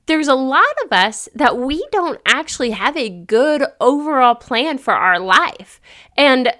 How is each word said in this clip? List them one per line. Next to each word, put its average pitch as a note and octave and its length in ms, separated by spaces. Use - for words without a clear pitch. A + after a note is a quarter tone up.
there's D#4 180
a C#4 60
lot C4 320
of E4 80
us G3+ 440
that C4 240
we D4+ 320
don't F4 340
actually B3 460
have G#3+ 260
a A#3+ 120
good A#3+ 540
overall C4+ 540
plan C4 460
for - 120
our F3+ 280
life. G3 600
And B3+ 420